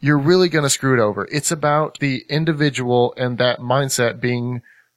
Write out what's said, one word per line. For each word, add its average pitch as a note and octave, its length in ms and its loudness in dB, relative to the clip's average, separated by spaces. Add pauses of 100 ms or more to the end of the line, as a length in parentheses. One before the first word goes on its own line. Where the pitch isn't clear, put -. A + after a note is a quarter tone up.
you're D3 180 2
really F3+ 300 4
gonna D3 220 0
screw C3+ 240 0
it A#2 80 4
over. G2+ 280 0
It's D3 200 -4
about D3 480 -2
the C3+ 300 -4
individual C#3+ 880 0
and B2 220 -4
that B2 220 0
mindset B2 600 -2
being B2 420 -4 (340)